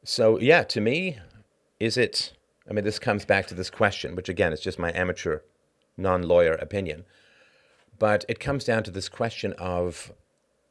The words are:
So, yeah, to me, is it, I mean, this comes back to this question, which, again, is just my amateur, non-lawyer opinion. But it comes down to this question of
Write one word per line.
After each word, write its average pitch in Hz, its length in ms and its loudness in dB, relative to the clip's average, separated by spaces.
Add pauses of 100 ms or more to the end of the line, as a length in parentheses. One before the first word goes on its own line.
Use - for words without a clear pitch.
So, 113 380 4
yeah, 139 240 6
to - 160 -4
me, 143 380 -2 (600)
is 110 180 0
it, - 360 -2 (360)
I 104 40 -6
mean, 104 120 0
this 104 140 -2
comes 104 280 -2
back 98 200 2
to - 80 -14
this 92 160 -6
question, 98 460 0
which, 92 140 -8
again, 90 220 2
is 78 80 -6
just - 180 -6
my 85 140 -2
amateur, 87 480 -2 (560)
non-lawyer 87 580 4
opinion. 82 500 -6 (920)
But 104 280 2
it 117 140 -4
comes 139 240 -4
down 110 200 2
to 104 60 -8
this 92 200 -8
question 113 480 -4
of 90 540 -4 (580)